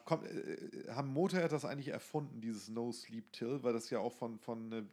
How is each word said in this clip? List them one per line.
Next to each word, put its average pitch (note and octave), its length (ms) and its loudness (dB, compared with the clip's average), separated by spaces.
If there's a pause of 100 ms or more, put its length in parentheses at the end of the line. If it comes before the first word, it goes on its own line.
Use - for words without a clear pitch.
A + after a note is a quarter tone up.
Komm, D#3+ 180 2
äh, - 640 -4
haben C3+ 200 0
Motorhead E3 420 4
das D3 140 2
eigentlich C#3 240 -2
erfunden, C3+ 500 -2
dieses G#2+ 300 -2
No A#2 240 0
Sleep A2+ 400 -8
Till? B2+ 280 0
Weil A#2+ 120 6
das A2+ 160 0
ja A#2 100 4
auch A#2 140 2
von, A#2 260 -4
von, A2+ 320 -4
äh, A2+ 220 -2